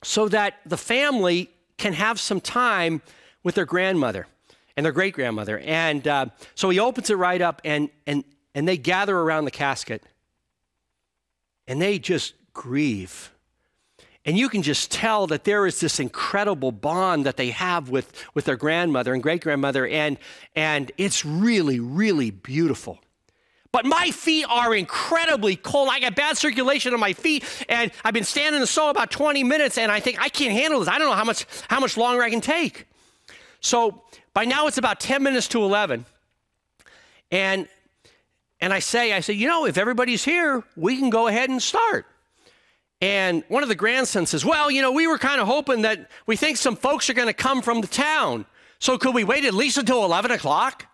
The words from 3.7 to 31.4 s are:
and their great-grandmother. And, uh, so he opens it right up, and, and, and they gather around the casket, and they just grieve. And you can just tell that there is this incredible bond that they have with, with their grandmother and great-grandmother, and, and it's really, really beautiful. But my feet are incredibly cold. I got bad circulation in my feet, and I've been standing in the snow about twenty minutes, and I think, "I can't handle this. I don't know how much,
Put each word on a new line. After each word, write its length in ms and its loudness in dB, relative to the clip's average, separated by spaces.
and 80 0
their 80 0
great-grandmother. 680 -2
And, 480 0
uh, 180 2
so 140 0
he 100 4
opens 300 0
it 60 2
right 260 2
up, 240 -2
and, 240 0
and, 160 -2
and 100 -2
they 120 2
gather 400 0
around 260 0
the 80 -4
casket, 520 -4
and 140 -4
they 180 0
just 340 -4
grieve. 800 -4
And 120 0
you 120 2
can 120 -2
just 300 -2
tell 360 0
that 180 -4
there 200 4
is 140 -2
this 200 0
incredible 760 -2
bond 520 0
that 120 -2
they 140 -2
have 380 -2
with, 240 -2
with 100 -2
their 140 0
grandmother 560 0
and 100 -2
great-grandmother, 640 0
and, 300 0
and 420 0
it's 260 -2
really, 560 2
really 500 0
beautiful. 680 -4
But 140 2
my 260 2
feet 380 0
are 260 2
incredibly 800 0
cold. 360 0
I 80 0
got 160 -2
bad 220 0
circulation 560 0
in 60 2
my 140 2
feet, 320 -2
and 220 0
I've 120 0
been 80 0
standing 320 0
in 60 2
the 60 0
snow 220 2
about 220 0
twenty 320 0
minutes, 340 2
and 140 0
I 80 0
think, 200 -2
"I 80 0
can't 260 0
handle 260 2
this. 100 0
I 80 2
don't 100 2
know 80 2
how 80 2
much, 220 -2